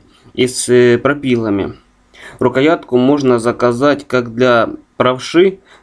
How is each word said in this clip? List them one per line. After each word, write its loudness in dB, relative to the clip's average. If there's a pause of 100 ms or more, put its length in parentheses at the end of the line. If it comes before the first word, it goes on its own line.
(340)
и -2
с, -8
э, 4
пропилами. -2 (640)
Рукоятку 0
можно 2
заказать -2
как -4
для 2 (260)
правши, 0 (240)